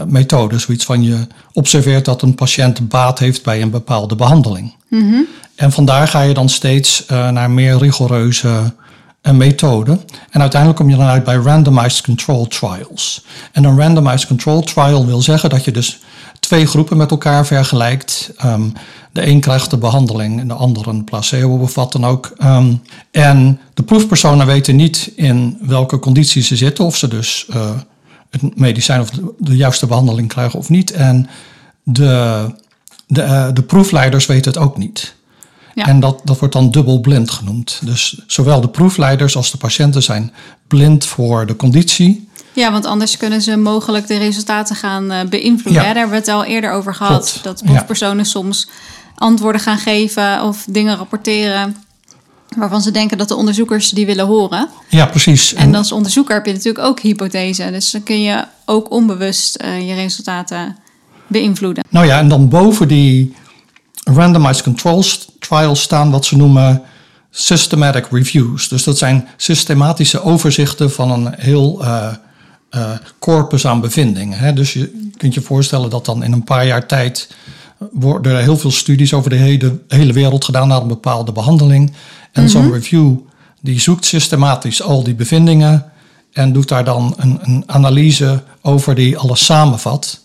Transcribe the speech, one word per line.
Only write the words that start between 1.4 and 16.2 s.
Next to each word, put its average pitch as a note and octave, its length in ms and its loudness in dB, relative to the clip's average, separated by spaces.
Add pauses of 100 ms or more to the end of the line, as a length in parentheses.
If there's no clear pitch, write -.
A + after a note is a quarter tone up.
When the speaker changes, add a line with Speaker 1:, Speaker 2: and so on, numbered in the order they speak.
Speaker 1:
observeert C3+ 520 2
dat B2+ 160 -2
een B2+ 140 2
patiënt B2+ 540 0
baat B2+ 300 0
heeft B2+ 240 -2
bij A2 180 -2
een G#2+ 80 -2
bepaalde A2 460 -4
behandeling. A2+ 600 0 (140)
Speaker 2:
Mhm. A3 240 2 (420)
Speaker 1:
En C#3 160 0
vandaar C#3 360 2
ga D3 140 0
je C#3+ 120 2
dan C3 160 0
steeds, C3+ 560 0
eh, B2+ 240 -2
naar B2 220 0
meer C3 260 2
rigoureuze, A#2+ 960 0 (480)
eh, C#3 120 2
methoden. C3+ 680 2 (280)
En C#3+ 120 0
uiteindelijk C#3+ 400 2
kom C#3+ 80 4
je C3+ 80 4
dan C3+ 100 2
uit B2+ 160 2
bij B2+ 120 0
randomized C3 680 2
control A#2+ 460 -2
trials. - 800 -10 (260)
En C#3+ 120 2
een C3+ 160 4
randomized D3 480 2
control D#3 360 0
trial C#3+ 420 0
wil B2 160 0
zeggen D#3 280 2
dat C3+ 160 0
je C3 60 -2
dus A#2+ 280 -6 (400)